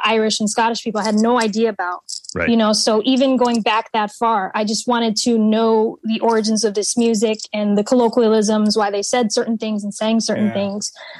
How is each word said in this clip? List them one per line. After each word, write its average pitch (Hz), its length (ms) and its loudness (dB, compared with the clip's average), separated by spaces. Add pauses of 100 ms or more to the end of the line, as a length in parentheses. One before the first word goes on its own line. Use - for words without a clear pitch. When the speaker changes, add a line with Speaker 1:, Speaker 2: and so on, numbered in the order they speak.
Speaker 1:
Irish 220 340 0
and 214 120 -2
Scottish 226 340 -2
people 214 160 -4
I 190 40 -4
had 214 100 0
no 233 260 2
idea 220 300 0
about. 180 320 -6 (320)
Speaker 2:
Right. 170 160 -2
Speaker 1:
You 233 80 2
know, 214 160 2
so 220 320 0
even 262 320 2
going 233 240 0
back 220 300 -2
that 214 180 -2
far, 220 440 -2
I 214 120 -2
just 214 200 -4
wanted 233 380 0
to 233 140 2
know 220 640 2
the 220 160 -2
origins 220 420 0
of 208 120 -2
this 202 200 -2
music 226 440 2 (160)
and 208 240 0
the 208 40 2
colloquialisms, 220 920 2
why 208 140 0
they 202 100 -2
said 233 320 0
certain 233 240 -2
things 214 260 -6
and 202 120 -8
sang 220 260 0
certain 208 280 0
Speaker 3:
Yeah. 196 40 -2
Speaker 1:
things. 202 400 -4 (280)